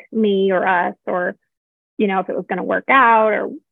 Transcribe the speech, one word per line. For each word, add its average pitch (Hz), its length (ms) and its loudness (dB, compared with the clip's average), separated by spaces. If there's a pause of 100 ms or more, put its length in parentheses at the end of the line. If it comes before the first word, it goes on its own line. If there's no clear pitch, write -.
(120)
me 196 400 0
or 185 140 0
us, 180 280 0 (120)
or, 185 300 -4 (640)
you 214 80 0
know, 190 140 0
if - 100 -6
it - 60 -4
was 185 120 -8
gonna 185 160 -6
work 185 240 -2
out 233 440 4
or - 180 -4 (220)